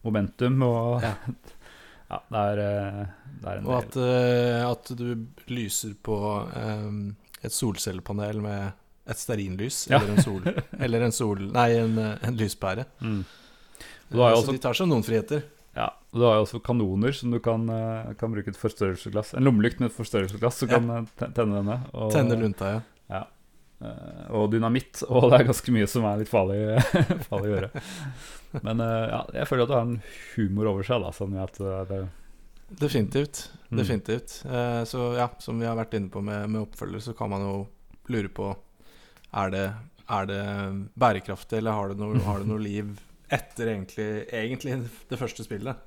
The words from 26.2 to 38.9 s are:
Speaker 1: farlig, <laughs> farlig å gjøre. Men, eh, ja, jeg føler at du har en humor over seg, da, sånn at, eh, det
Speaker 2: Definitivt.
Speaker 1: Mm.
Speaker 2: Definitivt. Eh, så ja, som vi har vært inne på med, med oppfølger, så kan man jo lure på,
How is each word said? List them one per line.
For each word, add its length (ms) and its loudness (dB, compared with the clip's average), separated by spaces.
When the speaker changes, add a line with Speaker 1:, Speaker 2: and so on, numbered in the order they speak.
Speaker 1:
farlig, 520 4
<laughs> 480 2
farlig 220 0
å 100 2
gjøre. 200 -8
Men, 180 0
eh, 280 0
ja, 240 -4
jeg 140 -2
føler 160 4
at 40 4
du 80 0
har 100 4
en 160 -4
humor 320 2
over 160 0
seg, 200 0
da, 80 -4
sånn 260 -6
at, 240 -6
eh, 240 -4
det 240 -6
Speaker 2:
Definitivt. 720 -2
Speaker 1:
Mm. 80 -2
Speaker 2:
Definitivt. 680 -4
Eh, 380 -2
så 320 -2
ja, 140 2
som 200 -6
vi 60 -2
har 120 -2
vært 160 -4
inne 160 -2
på 140 -8
med, 260 -4
med 160 -2
oppfølger, 360 -8
så 140 -10
kan 140 -4
man 120 -2
jo 260 -4
lure 200 0
på, 200 -6